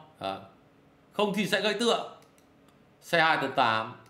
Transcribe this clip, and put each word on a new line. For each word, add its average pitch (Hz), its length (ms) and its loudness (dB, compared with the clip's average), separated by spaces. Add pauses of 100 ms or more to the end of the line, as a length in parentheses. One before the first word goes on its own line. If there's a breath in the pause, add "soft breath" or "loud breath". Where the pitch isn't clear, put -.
(200)
Đó. 98 180 -6 (760)
Không 196 220 0
thì 202 120 0
sẽ 196 140 0
gãy 208 140 0
tựa. 208 420 -2 (840)
Xe 170 200 0
hai 160 160 4
tấn 135 160 -2
tám. 113 420 0 (160)